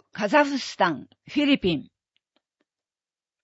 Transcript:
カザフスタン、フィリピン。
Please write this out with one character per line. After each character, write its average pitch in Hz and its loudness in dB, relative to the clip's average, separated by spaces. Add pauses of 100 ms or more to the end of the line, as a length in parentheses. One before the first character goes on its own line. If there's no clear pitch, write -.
(140)
カ 254 -4
ザ 294 4
フ 277 -4
ス - -10
タ 180 2
ン、 - -10 (180)
フ - -2
ィ 294 2
リ 277 2
ピ 175 0
ン。 - -10 (1500)